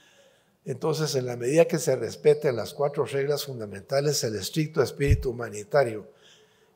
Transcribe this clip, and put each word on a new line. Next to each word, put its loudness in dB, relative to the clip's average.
Entonces, -2
en -2
la -6
medida 4
que 0
se 2
respeten 2
las -4
cuatro -2
reglas -2
fundamentales, -2
el -2
estricto -2
espíritu 2
humanitario -2